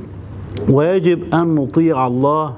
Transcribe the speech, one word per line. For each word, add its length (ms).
ويجب 640
أن 200
نطيع 520
الله 520